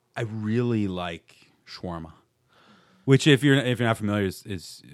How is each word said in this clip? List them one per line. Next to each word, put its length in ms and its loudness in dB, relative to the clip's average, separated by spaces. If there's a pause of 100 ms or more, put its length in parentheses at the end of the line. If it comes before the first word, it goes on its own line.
(140)
I 80 -8
really 640 -2
like 480 -10 (320)
shawarma, 460 -12 (920)
which 220 4
if 160 6
you're, 140 4
if 240 -2
you're 80 2
not 80 0
familiar, 300 -2
is, 200 -8
is 360 -12 (120)